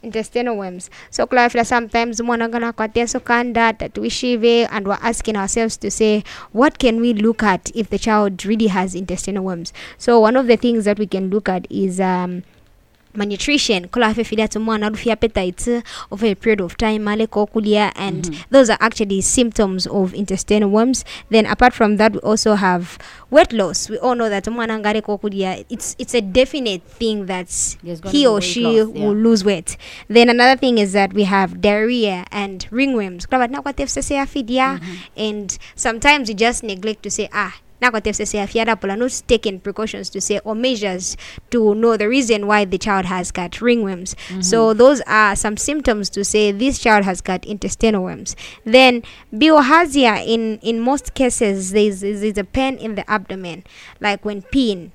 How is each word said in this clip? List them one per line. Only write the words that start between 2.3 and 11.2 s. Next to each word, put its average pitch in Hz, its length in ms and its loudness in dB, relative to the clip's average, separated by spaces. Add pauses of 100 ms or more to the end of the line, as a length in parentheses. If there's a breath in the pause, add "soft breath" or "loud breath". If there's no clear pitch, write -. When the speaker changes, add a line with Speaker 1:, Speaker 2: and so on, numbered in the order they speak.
Speaker 1:
gonna 233 220 -4
kwatesa 226 500 -2
kanda, 233 520 0
tatuishive, 233 960 0
and 196 180 -4
we're 196 140 -2
asking 220 320 -2
ourselves 214 420 -2
to 202 140 -6
say, 214 320 2 (300 loud breath)
"What 262 260 2
can 226 220 2
we 240 120 2
look 220 300 2
at 196 320 0
if 220 160 -4
the 202 80 -2
child 208 460 0
really 214 240 2
has 185 260 -2
intestinal 185 500 -6
worms?" 175 280 -6 (260 loud breath)
So 233 220 4
one 220 160 6
of 262 100 2
the 233 100 6
things 233 280 0
that 208 120 2
we 202 120 -4
can 190 200 -4